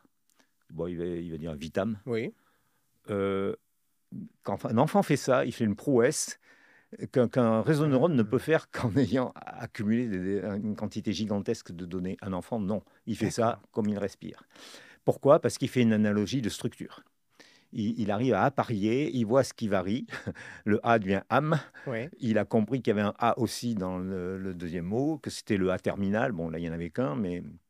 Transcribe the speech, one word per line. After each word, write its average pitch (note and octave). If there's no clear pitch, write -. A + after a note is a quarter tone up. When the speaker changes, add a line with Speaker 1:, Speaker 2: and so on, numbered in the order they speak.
Speaker 1:
Bon, E2
il F2
va, E2+
il F2
va D#2+
dire D#2+
vitam. F#2+
Speaker 2:
Oui. B2
Speaker 1:
Euh, G2
quand G2+
un A#2
enfant D#3
fait D3
ça, C3
il B2
fait A#2+
une G2+
prouesse C3
qu'un, A#2+
qu'un A2+
réseau D3
de D3+
neurones C#3
ne A#2
peut G#2+
Speaker 2:
Ah. -
Speaker 1:
faire D#3
qu'en A2
ayant B2+
accumulé G#2+
des, F#2+
des, F#2+
une G#2+
quantité G#2+
gigantesque G#2
de F2
données. F#2
Un G2
enfant, F#2
non. G2
Il A2+
fait G#2
ça A#2
Speaker 2:
D'accord. -
Speaker 1:
comme G#2+
il G#2
respire. F#2+
Pourquoi ? C#3
Parce -
qu'il -
fait B2+
une A2+
analogie G#2
de G#2
structure. -
Il, A#2
il G#2
arrive A2+
à G2
apparier, A2+
il A#2+
voit B2
ce -
qui A2+
varie. G2
<laughs> -
Le G#2+
A A#2
devient G2
am. D3+
Speaker 2:
Ouais. B2+
Speaker 1:
Il A2
a G2+
compris A2+
qu'il A2+
y -
avait G#2
un G#2
A A#2
aussi A#2
dans F#2
le, F#2
le F#2+
deuxième E2+
mot, C3+
que -
c'était -
le F#2
A F#2
terminal. G2+
Bon, E2+
là, D#2+
il -
n'y E2+
en E2
avait E2+
qu'un, C3+
mais, F2